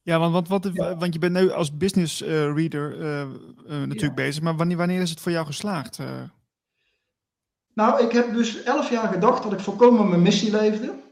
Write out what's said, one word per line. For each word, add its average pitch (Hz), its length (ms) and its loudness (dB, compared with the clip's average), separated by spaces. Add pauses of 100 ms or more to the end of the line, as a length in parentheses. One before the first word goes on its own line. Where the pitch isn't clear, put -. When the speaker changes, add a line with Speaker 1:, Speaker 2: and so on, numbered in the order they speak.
Speaker 1:
Ja, 165 180 2
want, 170 140 2
want, 170 140 0
wat, 196 260 -2
Speaker 2:
Ja. 185 240 -4
Speaker 1:
want 170 160 -2
je 160 60 -6
bent 175 140 2
nu 185 180 4
als 151 260 -4
business, 180 440 0
eh, 151 340 0
reader, 147 460 -4
eh, 147 200 -6
eh, 139 60 -8 (400)
natuurlijk 143 340 -6
Speaker 2:
Ja. 143 120 0
Speaker 1:
bezig, 139 300 -4
maar 165 120 0
wanneer, 170 220 0
wanneer 180 240 0
is 175 80 0
het 160 100 -10
voor 175 120 -4
jou 165 140 -2
geslaagd, 147 540 -8
eh? 131 220 -8 (1500)
Speaker 2:
Nou, 220 320 4
ik 233 60 -2
heb 233 220 2
dus - 300 -2
elf 285 260 0
jaar 226 240 -2
gedacht 208 300 2
dat 208 100 -4
ik 175 60 -6
volkomen 214 500 6
mijn 175 120 4
missie 208 300 4
leefde. 214 420 0 (180)